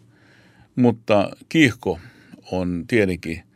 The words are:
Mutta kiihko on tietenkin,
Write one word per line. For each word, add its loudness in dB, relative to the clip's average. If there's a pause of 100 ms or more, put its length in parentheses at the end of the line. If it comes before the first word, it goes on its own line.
(760)
Mutta 2 (180)
kiihko 0 (540)
on -4
tietenkin, -2 (140)